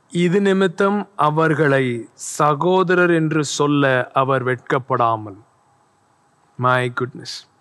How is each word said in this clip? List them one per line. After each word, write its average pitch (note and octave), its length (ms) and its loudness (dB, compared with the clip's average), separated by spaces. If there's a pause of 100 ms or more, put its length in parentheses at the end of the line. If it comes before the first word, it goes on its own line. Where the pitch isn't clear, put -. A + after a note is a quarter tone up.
(140)
இது F3 280 2
நிமித்தம் G3 720 0
அவர்களை D3 1000 0
சகோதரர் F3 1000 0
என்று D#3 340 0
சொல்ல C#3 680 0
அவர் C3 320 0
வெட்கப்படாமல். A#2+ 920 -2 (1200)
My B2 380 0
goodness. - 380 -10 (280)